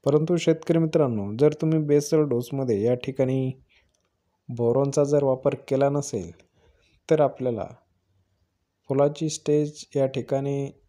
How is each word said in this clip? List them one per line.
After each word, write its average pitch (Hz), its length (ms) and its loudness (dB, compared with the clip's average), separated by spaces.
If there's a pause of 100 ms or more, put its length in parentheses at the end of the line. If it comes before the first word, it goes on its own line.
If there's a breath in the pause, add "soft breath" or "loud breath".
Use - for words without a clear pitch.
परंतु 156 300 2
शेतकरी 165 420 0
मित्रांनो, 139 580 0
जर 147 160 4
तुम्ही 160 280 0
बेसल 147 480 2
डोसमध्ये 120 540 -2
या 120 140 2
ठिकाणी 131 560 -2 (960)
बोरॉनचा 131 560 0
जर 143 200 2
वापर 131 300 0 (140)
केला 139 220 2
नसेल 117 400 -6 (800)
तर 156 120 2
आपल्याला 127 480 -2 (1200)
फुलाची 147 400 0
स्टेज 151 540 -2 (120)
या 135 120 0
ठिकाणी 139 600 -4 (180)